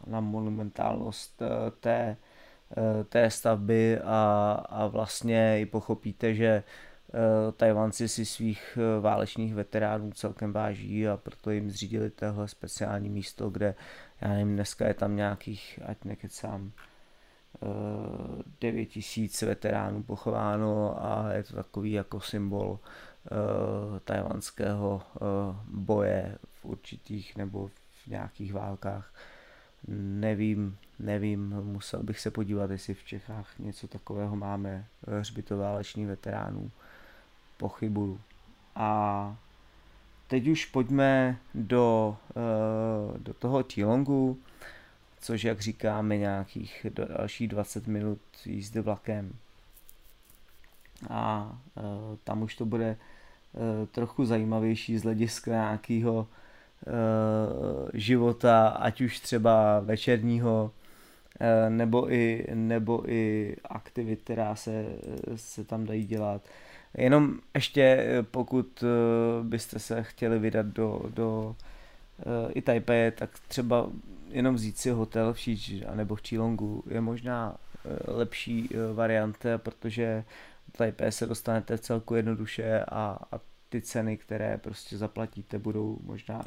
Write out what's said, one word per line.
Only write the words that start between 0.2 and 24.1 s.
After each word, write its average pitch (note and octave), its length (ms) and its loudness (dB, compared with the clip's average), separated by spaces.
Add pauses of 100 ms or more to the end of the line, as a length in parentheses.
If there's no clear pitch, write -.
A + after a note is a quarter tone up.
eh, A#2 380 -2
té, A#2 380 0 (600)
eh, A2 260 2
té A2+ 260 4
stavby A2+ 720 4
a, G#2 520 4 (180)
a G#2+ 180 0
vlastně A2 760 4
i G#2+ 40 0
pochopíte, A2 680 -2
že, A2 300 4 (500)
eh, A2 380 4
Tajvanci A2 560 4
si A2 180 -2
svých, - 520 -4
eh, A2+ 220 4
válečných G#2+ 560 2
veteránů G#2+ 560 -2
celkem G2+ 420 -6
váží G#2 540 -2
a G2+ 100 0
proto - 340 -8
jim G#2 200 -2
zřídili G#2+ 380 -4
tohle G#2 380 -4
speciální G2+ 600 -6
místo, G#2 400 -6
kde, F#2+ 260 0 (460)
já G2+ 60 -2
nevím, G2+ 260 2
dneska G2+ 340 -2
je G#2 60 2
tam G#2 220 0
nějakých, G2+ 720 -4
ať G#2 200 -8
nekecám, G2+ 680 -8 (920)
eh, - 40 -6 (920)
devět A2+ 240 -2
tisíc - 560 -6
veteránů G#2 600 -2
pochováno G#2+ 1040 0
a G#2+ 280 -2
je G2+ 100 -2
to - 120 -14
takový G2+ 360 -6
jako G2+ 280 -4
symbol, G2+ 600 -2 (460)
eh, G#2 760 -2
tajvanského, G2+ 1000 -2 (140)